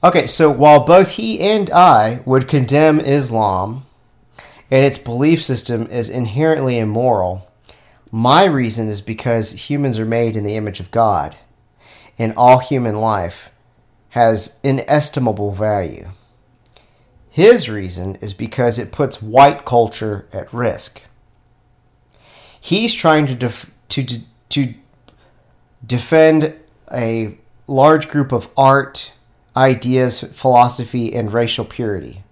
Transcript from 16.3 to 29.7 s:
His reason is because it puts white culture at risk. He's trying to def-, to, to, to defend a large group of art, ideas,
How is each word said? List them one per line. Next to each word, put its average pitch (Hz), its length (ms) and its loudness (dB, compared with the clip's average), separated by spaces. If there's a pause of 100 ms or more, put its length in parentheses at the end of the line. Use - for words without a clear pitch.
His 185 400 4
reason 95 540 -8
is 101 100 -10
because 117 460 -4
it 101 140 -10
puts 135 280 -4
white 127 460 4
culture 110 680 -2
at 87 220 -12
risk. - 480 -6 (1600)
He's 226 360 -2
trying 156 320 2
to 131 80 -4
def-, 120 360 -8 (180)
to, - 160 -4
to, 120 160 -8 (300)
to 127 240 -4 (1120)
defend 156 680 2 (360)
a 113 460 -6 (320)
large 151 400 4
group 139 220 -2
of 120 260 -4
art, 135 560 2 (440)
ideas, 127 640 0